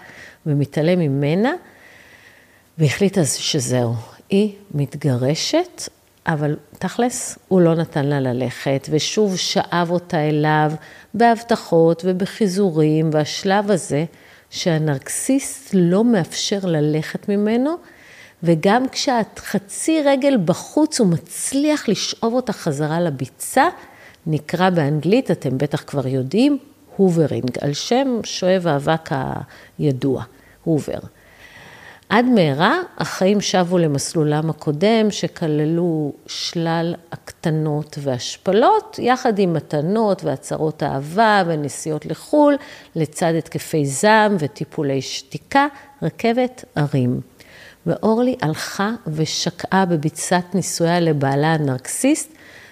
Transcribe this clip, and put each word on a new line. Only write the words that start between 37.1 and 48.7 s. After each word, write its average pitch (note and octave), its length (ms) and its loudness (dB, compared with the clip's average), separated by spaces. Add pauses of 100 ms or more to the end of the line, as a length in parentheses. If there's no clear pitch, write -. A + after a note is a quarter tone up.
הקטנות D#3 880 -4
והשפלות, F#3+ 1000 0
יחד A#3+ 360 0
עם F#3 140 2
מתנות F3+ 720 0
והצהרות D3+ 580 -4
אהבה E3+ 640 2
ונסיעות D3+ 600 -4
לחו"ל, D4 500 2 (400)
לצד E3 420 0
התקפי D3+ 480 -2
זעם G#3 520 4
וטיפולי C#3 640 -4
שתיקה, - 640 -4 (360)
רכבת A#3 640 -2 (120)
הרים. C3+ 440 0 (640)
ואורלי A3+ 560 2
הלכה G3 480 -4 (160)